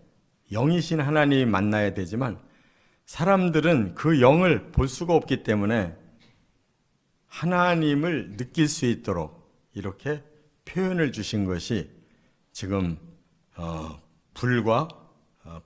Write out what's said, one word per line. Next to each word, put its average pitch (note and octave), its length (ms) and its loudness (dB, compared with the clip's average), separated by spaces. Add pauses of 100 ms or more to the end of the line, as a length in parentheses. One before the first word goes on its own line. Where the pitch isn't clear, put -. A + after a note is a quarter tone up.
(520)
영이신 D#3 480 0
하나님이 C#3+ 460 2
만나야 G#2 500 0
되지만 G#2 440 -6 (680)
사람들은 D#3+ 880 2
그 D3+ 260 2
영을 D3+ 500 6
볼 C3 160 2
수가 E3+ 280 0
없기 - 280 0
때문에 G#2 540 -2 (1400)
하나님을 D#3+ 1040 0
느낄 D3 300 0
수 - 180 -2
있도록 F2+ 640 -4 (220)
이렇게 G2+ 500 -8 (420)
표현을 F3+ 460 -2
주신 G#2 340 -4
것이 F2+ 440 -4 (640)
지금, F#2 480 -4 (560)
어, D#2+ 440 -10 (360)
불과, A#2+ 520 -2 (560)
어, E2 220 -18